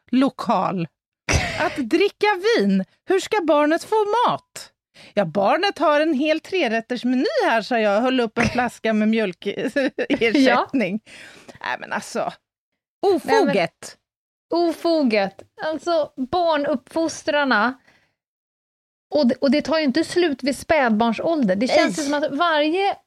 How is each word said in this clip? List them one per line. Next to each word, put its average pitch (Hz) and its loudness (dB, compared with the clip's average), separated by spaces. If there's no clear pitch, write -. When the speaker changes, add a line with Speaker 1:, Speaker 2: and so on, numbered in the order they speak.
Speaker 1:
lokal. 226 0
Att 320 -2
dricka 330 0
vin. 196 2
Hur 381 2
ska 415 -2
barnet 294 2
få - -4
mat? - -8
Ja, 196 0
barnet 247 0
har 294 2
en 320 0
hel 302 0
trerättersmeny 247 -2
här, 233 2
sa 233 -2
jag. 208 2
Höll 262 2
upp 233 -4
en 233 2
flaska 226 -2
med 214 0
mjölkersättning. 220 -2
Speaker 2:
<laughs> 233 4
Ja. 262 2
Speaker 1:
Nej, 208 -2
men - -12
alltså. 208 -6
Speaker 2:
Nej, 359 2
men - 2
Speaker 1:
Ofoget. - -2
Speaker 2:
ofoget. 311 0
Alltså, 320 -2
barnuppfostrarna. 294 0
Och 294 4
det, 254 0
och 277 0
det 294 2
tar 294 -2
ju 311 0
inte 294 0
slut 339 -2
vid 262 -2
spädbarnsålder. 233 0
Det 226 0
känns 320 2
ju - -4
Speaker 1:
Nej. 285 -2
Speaker 2:
som - 0
att 285 -2
varje 330 0